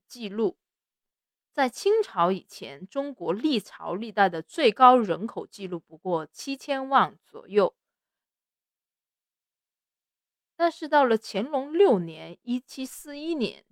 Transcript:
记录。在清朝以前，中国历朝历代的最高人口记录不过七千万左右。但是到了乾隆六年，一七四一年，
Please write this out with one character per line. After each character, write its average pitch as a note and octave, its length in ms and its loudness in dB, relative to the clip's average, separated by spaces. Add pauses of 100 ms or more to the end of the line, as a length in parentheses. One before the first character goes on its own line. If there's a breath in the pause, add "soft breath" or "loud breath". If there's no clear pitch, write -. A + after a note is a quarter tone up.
记 A3+ 220 -12
录。 G#3+ 260 -2 (960)
在 C4 160 0
清 G#4 340 0
朝 F3 300 0
以 F#3+ 160 -6
前， C#3+ 400 -16
中 C#4 240 -6
国 E3+ 220 -4
历 B3 260 0
朝 E3 340 -10
历 A3 160 -8
代 F#3+ 200 2
的 E3 100 -8
最 B3 320 0
高 B3+ 240 8
人 G3 300 0
口 - 200 -10
记 G3 200 -14
录 F3 120 -8
不 D#3+ 200 -20
过 E3 260 -4
七 - 320 -12
千 C4+ 320 -8
万 G#3 340 0
左 - 240 -20
右。 G3 280 4 (2750)
但 E4 160 0
是 D4+ 160 -10
到 C#4+ 160 4
了 A3+ 180 2
乾 G#3+ 220 -6
隆 C#4+ 300 -6
六 E4+ 240 6
年， E3 420 -10
一 A#3+ 180 -4
七 - 280 -12
四 C#4+ 320 -16
一 D#4+ 160 -4
年， G#3 380 -6